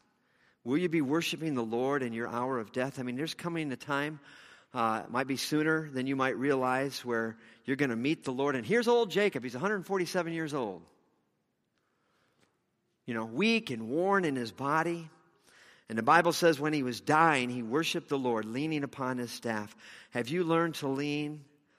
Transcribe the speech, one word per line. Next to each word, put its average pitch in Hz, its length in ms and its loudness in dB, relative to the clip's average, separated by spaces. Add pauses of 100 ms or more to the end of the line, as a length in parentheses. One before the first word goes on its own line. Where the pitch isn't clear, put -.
(640)
will 131 140 0
you 180 120 2
be 165 120 2
worshiping 156 540 0
the 120 80 0
Lord 127 400 0
in 117 100 -4
your 117 140 -4
hour 123 320 -2
of 107 120 -8
death? 135 280 -2
I - 20 -4
mean, 123 140 -4
there's 156 180 -4
coming 165 380 -4
a 123 40 -4
time, 147 440 -2 (560)
uh, 110 300 2
it - 40 -14
might 131 160 0
be 135 120 -2
sooner 156 520 0
than 131 160 -4
you 139 100 0
might 131 220 2
realize, 131 680 0
where 113 320 -2 (300)
you're 135 120 -2
gonna 131 180 2
meet 139 300 -2
the 135 60 -4
Lord. 135 240 0
And 120 80 -4
here's 220 240 2
old 233 220 4
Jacob. 175 340 0
He's 127 120 -8
a 123 40 -6
hundred 190 280 -2
forty-seven 175 460 -2
years 160 200 -4
old. 101 300 -4 (2250)
You 120 80 -4
know, 113 100 -4
weak 214 460 0
and 113 180 -8
worn 185 340 2
in 143 120 0
his 117 160 -4
body. 160 580 -2 (800)
And 113 80 -6
the 113 60 0
Bible 165 280 6
says 165 260 4
when 151 140 -2
he 151 100 0
was 123 200 -4
dying, 147 480 4
he 123 120 -4
worshiped 147 460 -2
the 143 100 0
Lord, 117 280 0
leaning 143 400 -2
upon 131 320 -4
his 120 120 -4
staff. 107 460 -4 (360)
Have 120 180 -2
you 175 160 0
learned 165 300 2
to 147 120 -4
lean? 147 560 -4 (360)